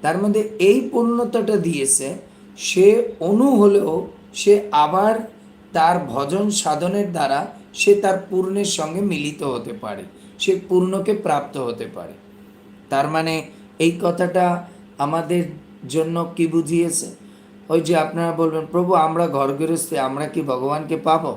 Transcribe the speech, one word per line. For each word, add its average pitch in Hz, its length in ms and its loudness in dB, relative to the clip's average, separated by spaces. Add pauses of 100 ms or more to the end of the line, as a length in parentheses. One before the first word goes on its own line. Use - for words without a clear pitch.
তার 165 200 0
মধ্যে 214 260 0 (100)
এই 214 340 4
পূর্ণতাটা 233 640 0
দিয়েছে, 143 580 -2 (420)
সে 214 640 4
অনু 208 360 2
হলেও 196 500 4 (280)
সে 202 280 4 (100)
আবার 185 420 2 (580)
তার 170 240 4 (120)
ভজন 147 420 -2
সাধনের 180 640 -2
দ্বারা 147 340 -2 (280)
সে 202 200 6
তার 190 360 0
পূর্ণের 190 340 -2
সঙ্গে 165 360 -4
মিলিত 147 420 -2
হতে 123 300 -6
পারে, 101 300 -10 (360)
সে 190 300 0
পূর্ণকে 185 460 2
প্রাপ্ত 147 420 -2
হতে 117 380 -6
পারে। 85 180 -14 (760)
তার 139 200 0
মানে 160 260 -2 (440)
এই 165 140 4 (100)
কথাটা 175 640 0 (320)
আমাদের 160 460 -2 (440)
জন্য 165 480 -2
কি 170 100 2
বুঝিয়েছে? 165 600 0 (640)
ওই 165 120 2
যে 160 160 2
আপনারা 165 360 -2
বলবেন, 160 340 -2
"প্রভু, 180 280 0
আমরা 165 340 2
ঘর 139 240 0
গৃহস্থী, 160 440 -4
আমরা 135 300 -2
কি 156 160 -4
ভগবানকে 143 540 -2
পাবো?" 170 400 0